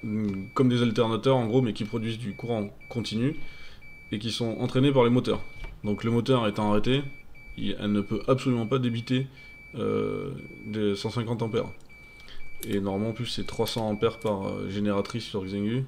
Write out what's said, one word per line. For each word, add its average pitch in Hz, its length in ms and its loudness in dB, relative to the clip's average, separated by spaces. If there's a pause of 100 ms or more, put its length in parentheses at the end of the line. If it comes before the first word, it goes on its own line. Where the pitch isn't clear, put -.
mm, 104 520 -2
comme 131 140 6
des 120 140 4
alternateurs, 117 540 4
en 117 100 2
gros, 127 160 4
mais 110 100 2
qui 107 120 -4
produisent 113 340 -4
du 104 160 -6
courant 110 360 -2 (180)
continu 117 480 -2 (720)
et 107 80 -2
qui 107 140 -2
sont 113 260 -2
entraînés 127 320 4
par 131 140 6
les 117 60 6
moteurs. 120 300 4 (440)
Donc 104 180 0
le 113 80 2
moteur 117 380 4
étant 104 240 2
arrêté, 123 300 4 (540)
il, 101 220 -2
elle 104 140 0
ne 104 80 4
peut 101 260 -2
absolument 123 400 2
pas 131 120 2
débiter, 123 500 0 (480)
euh, 104 560 -2 (340)
des 104 300 0
cent 113 140 -4
cinquante 117 320 -2
ampères. 107 280 0 (960)
Et 104 140 0
normalement, 98 300 0
en - 20 -6
plus, 117 140 -6
c'est - 200 -4
trois 110 220 -2
cents 110 200 -2
ampères 107 300 0
par, 98 300 -2
euh, 98 200 -4
génératrice 104 560 -2
sur 95 200 -6
Xingu 104 440 0